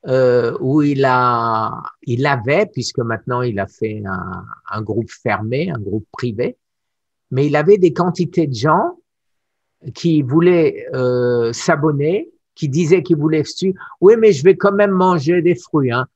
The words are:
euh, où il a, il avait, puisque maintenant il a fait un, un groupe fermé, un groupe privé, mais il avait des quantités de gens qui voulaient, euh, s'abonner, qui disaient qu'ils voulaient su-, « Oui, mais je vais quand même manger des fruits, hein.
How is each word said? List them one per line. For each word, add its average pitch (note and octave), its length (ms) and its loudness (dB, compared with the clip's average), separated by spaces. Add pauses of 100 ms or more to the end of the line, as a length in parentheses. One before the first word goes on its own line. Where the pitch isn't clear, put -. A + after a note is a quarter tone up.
euh, B2 520 2
où C3+ 220 2
il C#3+ 240 0
a, A#2 760 0 (200)
il B2 220 -2
avait, C#3+ 400 0
puisque C#3 340 -8
maintenant A#2 420 -4
il A#2 180 -4
a G2 80 -4
fait G#2+ 380 -8
un, F#2 400 -10 (240)
un G#2 120 -8
groupe G#2+ 280 -6
fermé, A2+ 640 -4
un - 80 -8
groupe G#2 320 -6
privé, B2 460 -6 (760)
mais C3+ 160 0
il C#3+ 80 -2
avait D#3+ 220 4
des F3+ 160 2
quantités F3 540 -2
de C3+ 60 -6
gens D#3+ 460 0 (920)
qui D#3+ 280 0
voulaient, D#3+ 720 2
euh, B2 600 0
s'abonner, D#3 760 0 (260)
qui D3+ 140 -4
disaient E3+ 340 2
qu'ils E3 140 0
voulaient D3+ 260 0
su-, « F#3+ 320 -4 (260)
Oui, G#3 160 8
mais A3 140 6
je C3+ 120 0
vais F#3 120 6
quand G3+ 160 2
même G3+ 200 2
manger F3+ 500 2
des E3+ 140 2
fruits, C#3 360 -2
hein. B2 240 -2